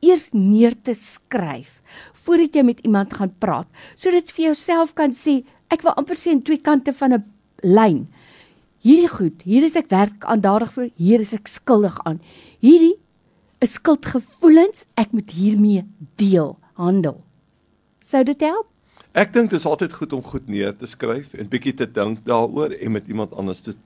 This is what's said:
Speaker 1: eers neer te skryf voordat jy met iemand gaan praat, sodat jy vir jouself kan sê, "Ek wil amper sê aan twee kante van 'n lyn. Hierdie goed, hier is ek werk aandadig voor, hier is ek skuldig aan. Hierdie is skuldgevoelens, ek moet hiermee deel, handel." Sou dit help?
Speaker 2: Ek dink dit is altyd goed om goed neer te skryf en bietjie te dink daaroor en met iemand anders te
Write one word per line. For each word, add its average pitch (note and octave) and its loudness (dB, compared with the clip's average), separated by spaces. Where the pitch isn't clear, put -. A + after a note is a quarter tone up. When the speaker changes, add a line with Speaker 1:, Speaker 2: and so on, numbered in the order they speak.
Speaker 1:
eers E4+ 2
neer G#3+ 2
te A#3+ -6
skryf - -10
voordat E4+ 2
jy C#4 4
met A#3+ -2
iemand G3+ 0
gaan F#3+ -6
praat, D#3+ -6
sodat F4 -2
jy - -20
vir D#4+ -4
jouself E4 -2
kan D4 0
sê, C4+ -2
"Ek E4 -4
wil D#4+ 0
amper C#4+ -6
sê - -6
aan C#4 0
twee D4+ -2
kante C#4+ -2
van C4 0
'n A3 0
lyn. F#3 2
Hierdie E4 6
goed, - -4
hier A#3 2
is D#4+ 0
ek - -4
werk G3+ 0
aandadig G#3 0
voor, B3 -8
hier G#3 4
is G#3 -6
ek G#3 -10
skuldig G#3 0
aan. E3 -6
Hierdie E4 6
is A#3+ -2
skuldgevoelens, D#4+ 2
ek G#3+ -2
moet G#3+ -4
hiermee G3+ 0
deel, F#3 0
handel." F3 -2
Sou C4 -2
dit C#4+ -4
help? E4+ -4
Speaker 2:
Ek G3+ 0
dink A#3+ 0
dit F#3 -2
is C#3 -6
altyd E3 -4
goed - -10
om B2+ -8
goed - -12
neer G2+ -6
te B2 -18
skryf B2 -10
en G#2+ -14
bietjie B2+ -6
te B2+ -6
dink A2 -6
daaroor A#2+ -2
en - -8
met G#2 -6
iemand G#2+ -8
anders G2 -10
te G#2 -14